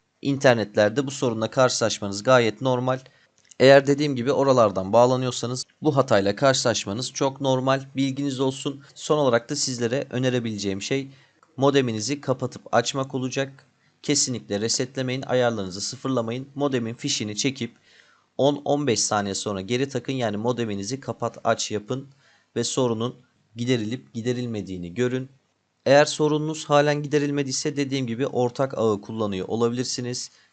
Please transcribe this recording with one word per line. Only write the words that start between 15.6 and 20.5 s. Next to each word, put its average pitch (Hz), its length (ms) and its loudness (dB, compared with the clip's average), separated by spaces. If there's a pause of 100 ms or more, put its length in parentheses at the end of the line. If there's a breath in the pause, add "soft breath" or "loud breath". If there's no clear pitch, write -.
sıfırlamayın. 123 760 -4
Modemin 131 400 -2
fişini 110 420 -6
çekip 131 400 -4 (600 soft breath)
on 143 260 2
on 143 220 -2
beş 113 140 0
saniye 101 340 -2
sonra 98 260 -4
geri 123 280 -4
takın. 131 240 -6
Yani 117 240 -2
modeminizi 113 640 -4